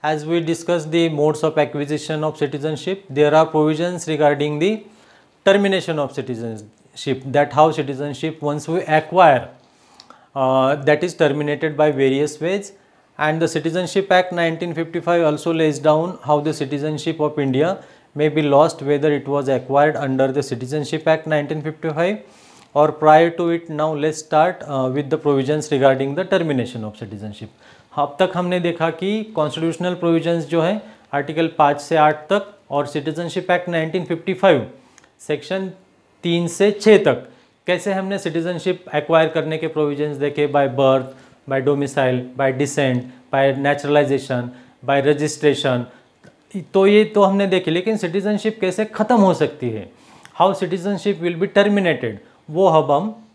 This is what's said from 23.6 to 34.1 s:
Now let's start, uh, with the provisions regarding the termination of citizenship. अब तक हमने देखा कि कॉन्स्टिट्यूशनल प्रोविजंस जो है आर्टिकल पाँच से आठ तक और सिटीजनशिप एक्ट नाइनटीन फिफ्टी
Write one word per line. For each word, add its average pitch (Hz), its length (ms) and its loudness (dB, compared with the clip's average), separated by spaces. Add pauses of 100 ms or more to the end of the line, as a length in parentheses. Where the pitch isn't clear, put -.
Now 156 240 -4
let's 151 240 -2
start, 175 460 0
uh, 131 300 -4
with 143 160 -4
the 156 80 -2
provisions 147 540 -2
regarding 135 440 2
the 185 100 -4
termination 147 580 -2
of 107 140 -12
citizenship. 104 520 -14 (480)
अब 147 220 -2
तक 185 160 2
हमने 180 240 -2
देखा 165 300 -2
कि 196 340 -4
कॉन्स्टिट्यूशनल 165 680 -4
प्रोविजंस 170 520 0
जो 160 160 2
है 196 200 0 (320)
आर्टिकल 151 340 0
पाँच 147 340 2
से - 140 -2
आठ 151 200 4
तक - 440 -4 (120)
और 143 160 -2
सिटीजनशिप 160 640 -4
एक्ट 180 180 0
नाइनटीन 160 360 -2
फिफ्टी 165 280 -4